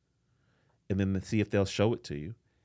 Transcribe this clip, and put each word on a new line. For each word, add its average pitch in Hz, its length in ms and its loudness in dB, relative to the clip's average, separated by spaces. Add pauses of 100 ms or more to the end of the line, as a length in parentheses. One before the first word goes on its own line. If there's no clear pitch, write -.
(880)
And 95 100 0
then 98 240 2
see 110 180 0
if 101 100 0
they'll 101 160 2
show 104 260 2
it - 120 -6
to 73 120 -8
you. 76 200 -10 (280)